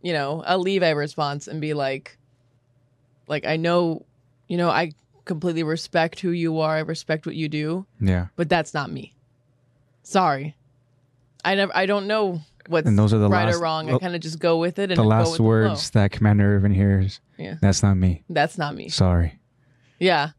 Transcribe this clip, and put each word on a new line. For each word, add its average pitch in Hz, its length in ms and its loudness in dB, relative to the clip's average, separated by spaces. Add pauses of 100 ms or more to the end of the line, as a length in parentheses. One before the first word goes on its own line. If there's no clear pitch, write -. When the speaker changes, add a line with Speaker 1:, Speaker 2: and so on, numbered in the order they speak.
Speaker 1:
you 175 120 -4
know, 147 320 -4
a 185 120 0
Levi 185 320 0
response 147 580 -4
and 151 140 -8
be 151 140 -4
like, 135 420 -6 (1080)
like, 147 180 -6
I 160 120 -2
know, 170 480 0 (420)
you 170 100 -4
know, 175 120 2
I 151 240 0 (320)
completely 165 360 -4
respect 160 600 -2
who 180 100 -2
you 165 300 -2
are. 156 160 0
I - 20 -2
respect 156 480 -6
what - 80 -8
you 156 120 -6
do. 151 380 -4 (160)
Speaker 2:
Yeah. 92 340 0
Speaker 1:
But 165 140 -4
that's 170 240 0
not 143 180 -6
me. 104 220 -14 (880)
Sorry. 151 540 -2 (880)
I 185 80 0
never, 196 220 0
I 190 100 2
don't 202 220 -2
know 202 340 -2 (260)
what's 160 200 0
Speaker 2:
And 104 100 4
those 107 160 4
are 110 60 4
the 104 100 4
Speaker 1:
right - 160 2
Speaker 2:
last, - 120 0
Speaker 1:
or - 20 -4
wrong. 160 300 -4
I - 40 0
Speaker 2:
the, 127 60 0
Speaker 1:
kinda 175 180 -4
just 160 220 -10
go 165 180 2
with 175 220 -2
it 196 100 -2
and 175 80 0
Speaker 2:
the 113 60 4
Speaker 1:
go 107 40 6
Speaker 2:
last 110 220 4
Speaker 1:
with - 80 -4
the 117 60 2
Speaker 2:
words 110 480 2
Speaker 1:
flow. 110 100 4
Speaker 2:
that 101 100 2
Commander 104 440 4
Irvin 101 180 2
hears. 95 460 2 (180)
Speaker 1:
Yeah. 151 240 -10
Speaker 2:
"That's 98 220 4
not 101 120 4
me. 92 340 2
Speaker 1:
That's 160 280 -2
not 147 180 -4
me." - 140 -14
Speaker 2:
Sorry. 165 500 2 (600)
Speaker 1:
Yeah. 160 400 0